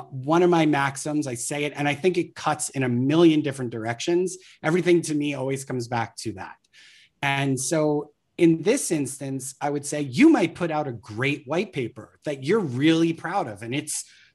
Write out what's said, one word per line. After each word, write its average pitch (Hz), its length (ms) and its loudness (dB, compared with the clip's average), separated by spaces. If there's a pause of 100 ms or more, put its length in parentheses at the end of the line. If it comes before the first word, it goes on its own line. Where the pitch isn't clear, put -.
one 139 320 0
of 180 80 6
my 165 160 4
maxims. 143 640 0
I 123 80 -6
say 147 300 -6
it, 143 100 -6
and 143 120 -2
I 143 60 2
think 175 240 0
it 165 160 -4
cuts - 360 -4
in 139 120 -4
a 127 80 0
million 151 520 6
different 135 280 -4
directions. 120 680 -2 (260)
Everything 170 400 4
to 151 100 -4
me 147 220 -2
always 135 280 -4
comes 123 240 -6
back 117 300 -4
to 110 160 -8
that. - 220 -14 (640)
And 139 380 0
so 151 500 -2 (300)
in 165 240 4
this 233 260 0
instance, 135 720 -6
I 147 80 -2
would 143 160 -4
say 151 160 -6
you 147 280 4
might 233 260 4
put 170 160 -2
out 151 160 -2
a 131 40 -6
great 120 540 -4
white 165 260 -4
paper 113 540 -8
that 139 180 -6
you're 185 160 2
really 160 540 2
proud 165 340 -4
of. 101 140 -12
And 117 140 -6
it's, - 280 -6 (320)